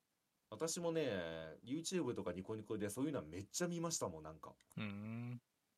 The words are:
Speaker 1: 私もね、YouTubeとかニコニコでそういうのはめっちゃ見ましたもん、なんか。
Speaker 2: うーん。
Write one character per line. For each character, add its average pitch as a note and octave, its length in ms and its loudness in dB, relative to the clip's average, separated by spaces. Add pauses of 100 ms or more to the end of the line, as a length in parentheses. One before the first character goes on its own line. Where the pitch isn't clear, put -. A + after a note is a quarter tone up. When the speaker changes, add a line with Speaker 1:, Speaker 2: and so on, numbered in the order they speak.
(500)
Speaker 1:
私 D#3+ 300 0
も E3+ 120 2
ね、 D#3 180 6 (540)
YouTube D3 500 2
と G2 100 0
か F2+ 100 2
ニ F#2 100 -2
コ A2 120 -2
ニ A2 80 -4
コ A2 140 0
で G#2 120 2
そ B2+ 140 0
う - 20 4
い D#3 40 4
う - 20 2
の B2+ 80 2
は D2+ 60 -4
め D#2+ 140 -6
っ G2+ 120 -4
ち - 120 2
ゃ F3 40 2
見 F3 120 0
ま E3 120 2
し - 80 0
た A2 100 2
も D#2+ 100 -6
ん、 D#2 40 -10
な - 80 -6
ん - 80 -10
か。 - 140 -12 (240)
Speaker 2:
う - 20 -4
ー A2 40 0
ん。 A2+ 580 -4 (360)